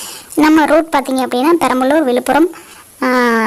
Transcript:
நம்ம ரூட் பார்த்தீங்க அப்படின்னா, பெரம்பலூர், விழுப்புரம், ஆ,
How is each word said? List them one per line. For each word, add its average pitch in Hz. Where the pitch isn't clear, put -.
நம்ம 311
ரூட் 311
பார்த்தீங்க 262
அப்படின்னா, 247
பெரம்பலூர், 262
விழுப்புரம், 262
ஆ, 254